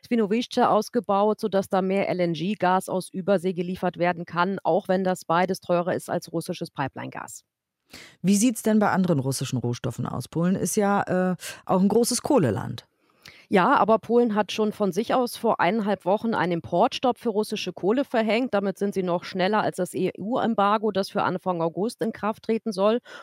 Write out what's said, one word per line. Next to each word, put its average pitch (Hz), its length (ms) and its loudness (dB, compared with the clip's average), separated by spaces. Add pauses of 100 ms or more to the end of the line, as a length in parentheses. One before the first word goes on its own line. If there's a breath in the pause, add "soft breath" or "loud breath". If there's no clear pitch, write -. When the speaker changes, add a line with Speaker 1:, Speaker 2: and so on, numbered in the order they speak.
Speaker 1:
Świnoujście 233 640 2
ausgebaut, 208 680 2
sodass 196 300 -2
da 185 140 2
mehr 190 260 0
L-N-G 175 460 -2
Gas 185 340 0
aus 185 220 -4
Übersee 185 420 0
geliefert 180 440 -4
werden 170 280 0
kann, 180 400 -2
auch 170 240 0
wenn 190 160 2
das 185 200 -2
beides 180 360 0
teurer 175 340 0
ist - 160 -6
als 165 220 -6
russisches 170 400 -6
Pipeline-Gas. - 720 -10 (800 loud breath)
Speaker 2:
Wie 196 140 4
sieht's 220 280 2
denn 220 160 4
bei 202 100 4
anderen 175 300 2
russischen 131 400 -2
Rohstoffen 123 440 -4
aus? - 220 -6
Polen 175 300 0
ist - 180 -2
ja, 196 560 2
äh, 175 60 -2 (280 loud breath)
auch 185 160 2
ein 196 80 4
großes 233 340 2
Kohleland. 120 640 0 (600 loud breath)
Speaker 1:
Ja, 202 280 4
aber 220 220 4
Polen 240 360 2
hat 208 160 0
schon 214 220 -2
von 196 200 0
sich 190 200 -2
aus 160 240 0
vor 160 240 0
eineinhalb 196 460 0
Wochen 214 260 0
einen 175 200 0
Importstopp 196 680 0
für - 100 -4
russische 208 460 -4
Kohle 247 300 0
verhängt. 226 500 0
Damit 196 240 0
sind 202 160 -2
sie 190 80 -2
noch 180 220 0
schneller 196 360 0
als 160 160 -2
das 180 160 -4
E-U-Embargo, 208 1000 0
das 190 200 -2
für 208 120 -2
Anfang 175 380 -2
August 170 400 -4
in 220 120 -2
Kraft - 320 -6
treten 226 280 -2
soll. 208 280 2 (220 loud breath)